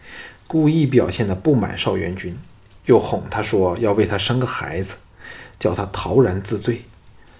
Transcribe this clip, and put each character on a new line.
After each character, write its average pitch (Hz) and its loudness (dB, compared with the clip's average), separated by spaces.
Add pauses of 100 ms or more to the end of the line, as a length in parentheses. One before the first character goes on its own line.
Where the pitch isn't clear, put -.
(480)
故 156 2
意 160 2
表 120 4
现 104 -2
得 92 -2
不 147 2
满 98 0
少 95 0
元 90 -4
君， 90 -10 (500)
又 120 8
哄 - 0
他 104 -4
说 92 0
要 110 0
为 101 4
他 98 -2
生 120 0
个 127 -2
孩 80 -6
子， 98 -6 (640)
叫 - 2
他 101 -2
陶 104 2
然 98 2
自 101 -4
罪。 - -4 (540)